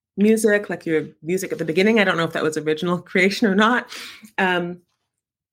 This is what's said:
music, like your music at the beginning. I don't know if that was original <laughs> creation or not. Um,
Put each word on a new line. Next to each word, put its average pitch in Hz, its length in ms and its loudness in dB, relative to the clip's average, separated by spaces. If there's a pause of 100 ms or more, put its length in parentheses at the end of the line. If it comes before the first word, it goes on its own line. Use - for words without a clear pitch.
(160)
music, 208 540 2
like 175 160 -8
your 156 220 -2 (140)
music 180 280 -4
at 165 80 -6
the 165 60 -4
beginning. 190 340 2
I 208 60 4
don't 180 120 0
know 165 80 0
if 160 100 -6
that - 100 -2
was 156 120 -2
original 156 420 -2
<laughs> 170 40 -10
creation 196 460 0
or 190 80 2
not. 220 340 2 (480)
Um, 180 400 0 (760)